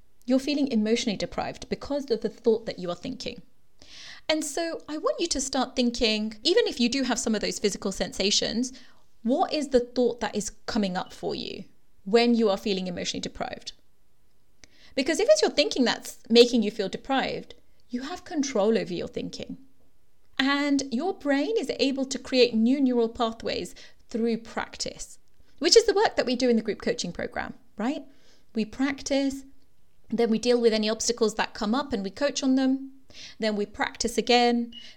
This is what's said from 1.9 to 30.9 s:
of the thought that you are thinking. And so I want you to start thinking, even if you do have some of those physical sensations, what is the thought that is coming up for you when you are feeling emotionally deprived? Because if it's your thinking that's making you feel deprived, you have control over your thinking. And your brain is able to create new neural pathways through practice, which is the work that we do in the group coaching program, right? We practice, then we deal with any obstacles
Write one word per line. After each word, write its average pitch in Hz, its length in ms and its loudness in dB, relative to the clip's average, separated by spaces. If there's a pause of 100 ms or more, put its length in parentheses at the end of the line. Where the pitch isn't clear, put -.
of 233 120 0
the 220 80 -2
thought - 380 0
that - 120 -8
you 175 100 -8
are 175 80 -4
thinking. - 460 -10 (840)
And 311 160 2
so 330 440 -4
I 302 80 -6
want 554 220 -2
you 339 80 -2
to - 140 -2
start 254 340 -4
thinking, 220 720 0
even 415 240 4
if - 100 -6
you 240 100 4
do 269 140 -2
have 240 160 0
some 226 160 0
of 208 60 0
those 185 180 -4
physical 202 320 -2
sensations, 208 800 -2 (520)
what 277 280 2
is 302 180 -2
the 247 100 6
thought 247 400 0
that 208 160 -4
is 208 160 -4 (140)
coming 196 300 0
up - 160 -6
for 170 220 -6
you - 300 -8 (400)
when 233 320 4
you 226 120 4
are 196 80 2
feeling 190 300 -2
emotionally 180 340 -6
deprived? - 520 -8 (1200)
Because 311 240 0
if 415 100 2
it's 622 140 6
your 381 80 4
thinking 294 340 2
that's - 340 -4 (100)
making 240 340 8
you 202 80 0
feel 202 180 -2
deprived, 180 640 -4 (340)
you 247 140 -8
have 339 220 -10
control 226 540 0
over 175 160 -6
your 156 140 -6
thinking. - 480 -10 (800)
And 277 540 2
your 320 200 -2
brain 285 460 0
is 277 220 -2
able 269 240 0
to 269 140 -6
create 247 360 2
new 240 260 4
neural 240 280 2
pathways 226 640 -4 (360)
through 226 280 0
practice, - 800 -10 (400)
which 349 180 6
is 440 100 8
the 403 80 2
work 403 200 4
that 269 120 0
we 247 100 0
do 254 120 2
in 233 60 6
the 220 80 2
group - 200 -6
coaching 175 280 -2
program, - 440 -8 (220)
right? 277 280 -4 (500)
We 220 100 0
practice, 269 800 -2 (640)
then 226 220 2
we 220 80 4
deal 240 220 4
with 226 120 6
any 214 160 2
obstacles 220 460 0